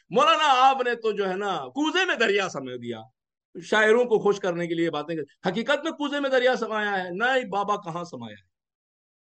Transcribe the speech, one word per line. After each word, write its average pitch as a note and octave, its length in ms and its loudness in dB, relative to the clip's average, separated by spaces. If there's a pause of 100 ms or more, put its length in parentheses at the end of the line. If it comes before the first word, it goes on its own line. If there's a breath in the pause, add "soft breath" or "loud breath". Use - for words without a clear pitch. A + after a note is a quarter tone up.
(120)
"मौलाना D4+ 320 4
आपने B3+ 520 4
तो A3 180 -2
जो G3 120 -2
है F#3 120 -2
ना G3 200 -2
कूजे D4 480 0
में D#4+ 140 0
दरिया G3+ 280 2
समो C3 300 -8
दिया", A#2 260 -10 (600)
शायरों G#3+ 420 4
को A3 140 2
खुश G3+ 200 2
करने F3 280 -4
के E3+ 60 -6
लिए E3 160 0
बातें D3+ 280 -4
कर, - 320 -6
हकीकत A3+ 360 0
में D#4+ 80 -4
कूजे C#4+ 260 -4
में C#4 120 -2
दरिया B3+ 240 4
समाया G#3+ 360 -4
है? F#3 200 -4
नहीं A#3+ 340 0
बाबा, G3 300 -2
कहाँ F3 300 -8
समाया A#2 300 -14
है? G2+ 80 -20 (880)